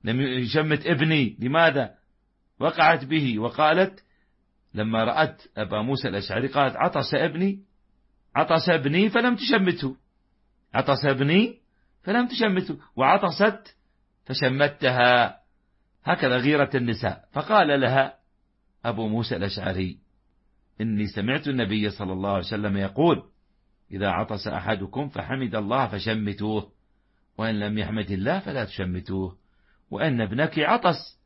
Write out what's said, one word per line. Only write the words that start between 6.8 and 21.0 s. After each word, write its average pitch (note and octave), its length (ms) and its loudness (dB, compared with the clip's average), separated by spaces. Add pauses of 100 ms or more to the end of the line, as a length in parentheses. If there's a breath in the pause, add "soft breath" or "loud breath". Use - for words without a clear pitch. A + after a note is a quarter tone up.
ابني، E3+ 480 -2 (760)
عطس D#3+ 320 2
ابني E3 420 2
فلم A#3+ 260 2
تشمته، F3+ 600 0 (760)
عطس C#3 300 0
ابني D3 560 2 (420)
فلم A#3+ 240 0
تشمته"، F#3 520 -2 (180 loud breath)
وعطست F#3 800 2 (500)
فشمتها. B2+ 1120 2 (680)
هكذا C#3 320 0
غيرة C#3 380 4
النساء. A#2+ 580 -2
فقال D3+ 480 4
لها C3+ 340 2 (720)
أبو A2 240 -2
موسى A2 280 -2
الأشعري: F#2+ 640 -4 (800)
"إني G#2+ 260 0